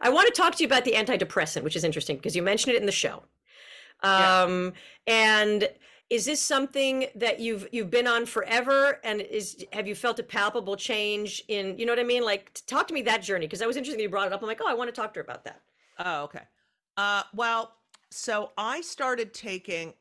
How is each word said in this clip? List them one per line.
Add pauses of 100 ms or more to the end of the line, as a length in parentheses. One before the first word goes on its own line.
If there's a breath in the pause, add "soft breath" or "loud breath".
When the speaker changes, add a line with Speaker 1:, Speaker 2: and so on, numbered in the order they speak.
Speaker 1:
I
wanna
talk
to
you
about
the
antidepressant,
which
is
interesting
because
you
mentioned
it
in
the
show. (800 loud breath)
Speaker 2:
Yeah.
Speaker 1:
Um, (340 loud breath)
and (420 soft breath)
is
this
something
that
you've,
you've
been
on
forever?
And
is,
have
you
felt
a
palpable
change
in,
you
know
what
I
mean?
Like,
t-,
talk
to
me
that
journey,
'cause
that
was
interesting
that
you
brought
it
up.
I'm
like,
"Oh,
I
wanna
talk
to
her
about
that." (340)
Speaker 2:
Oh,
okay. (520)
Uh, (100)
well, (360)
so
I
started
taking